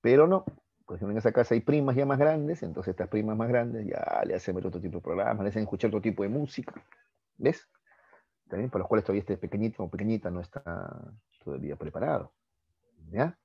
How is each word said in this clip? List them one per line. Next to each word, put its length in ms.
Pero 260
no, 180
por 100
ejemplo, 160
en 60
esa 140
casa 220
hay 60
primas 340
ya 120
más 120
grandes, 440
entonces 300
estas 160
primas 280
más 120
grandes 380
ya 380
le 100
hacen 220
ver 100
otro 140
tipo 160
de 60
programas, 400
le 80
hacen 120
escuchar 260
otro 120
tipo 220
de 80
música, 420
¿ves? 320
También 220
para 100
los 80
cuales 160
todavía 160
este 160
pequeñito 480
o 60
pequeñita 400
no 100
está 720
todavía 320
preparado, 560
¿ya? 340